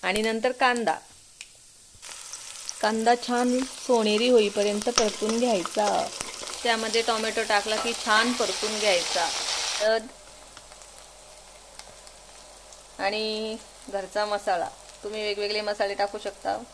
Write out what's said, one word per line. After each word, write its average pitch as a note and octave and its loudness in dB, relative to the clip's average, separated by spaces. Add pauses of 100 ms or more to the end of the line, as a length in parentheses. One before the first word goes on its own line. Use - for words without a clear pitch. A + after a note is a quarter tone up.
आणि F#3+ 0
नंतर A3+ 2
कांदा. B3 2 (1900)
कांदा A3 4 (120)
छान B3 2
सोनेरी A#3 2
होईपर्यंत G#3 4
परतून A3 2
घ्यायचा. G#3 2 (540)
त्यामध्ये A3+ 0
टोमॅटो A3 0
टाकला G#3+ 2
की A#3 -2 (120)
छान A3+ 4
परतून G#3+ -2
घ्यायचा. F3+ 2 (520)
हळद A3 2 (3000)
आणि G#3+ -2 (360)
घरचा G3 -2
मसाला, G3+ -2 (360)
तुम्ही G#3+ -6
वेगवेगळे G#3 -2
मसाले G#3 -2
टाकू G3+ -2
शकता G#3 -6 (120)